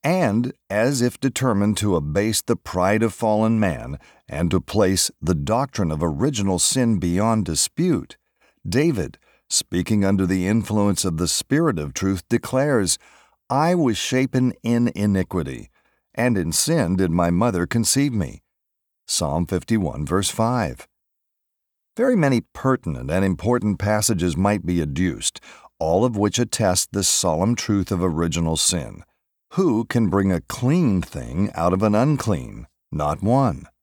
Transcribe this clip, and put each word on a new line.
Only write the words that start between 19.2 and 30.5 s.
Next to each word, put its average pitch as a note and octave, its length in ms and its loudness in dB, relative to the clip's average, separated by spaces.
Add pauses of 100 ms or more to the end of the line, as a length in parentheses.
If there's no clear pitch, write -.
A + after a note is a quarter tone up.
fifty-one, E2 600 -2
verse F2+ 260 0
five. A2+ 560 -2 (1080)
Very B3+ 200 2
many C#3 260 4
pertinent D2 680 -4
and F#2 120 2
important G2 540 0
passages G2 580 0
might G2 300 0
be E2+ 160 2
adduced, D2 600 -2 (360)
all E2+ 280 2
of A#2 120 -2
which G#2 220 0
attest G#2+ 520 0
this G2 180 0
solemn F2+ 440 2
truth G2+ 380 0
of F2+ 100 0
original E2 560 0
sin. D2 460 -4 (520)
Who B2+ 280 2
can A2+ 240 0
bring F#2+ 240 2
a E2+ 80 0
clean B2+ 640 0